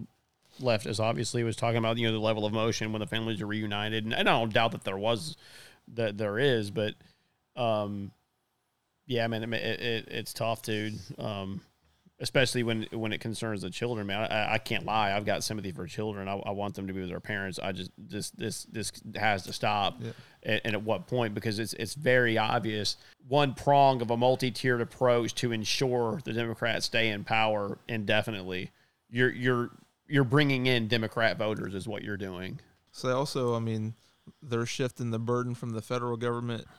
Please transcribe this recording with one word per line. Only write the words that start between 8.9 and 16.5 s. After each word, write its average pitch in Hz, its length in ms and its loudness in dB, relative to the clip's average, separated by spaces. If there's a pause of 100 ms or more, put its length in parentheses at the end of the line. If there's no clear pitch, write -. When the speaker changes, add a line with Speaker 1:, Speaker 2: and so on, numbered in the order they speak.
Speaker 1:
yeah, 117 220 0
man, 113 160 -2
it, 113 100 -4
it, 110 260 -2
it, 113 300 -4
it's 113 240 -8
tough, 113 300 -2
dude. 107 320 -4 (220)
Um, 98 440 -6 (600)
especially 123 420 2
when, 113 200 0 (100)
when 110 180 -4
it - 80 -2
concerns 110 420 -6
the 92 80 -4
children, 110 380 -4
man. 101 240 -2
I, 107 220 0
I 110 40 4
can't 110 280 -4
lie. 107 280 2
I've 104 120 -2
got 95 180 0
sympathy 98 300 -6
for 90 120 -8
children. 101 440 -6
I, 98 80 -2
I 101 140 -6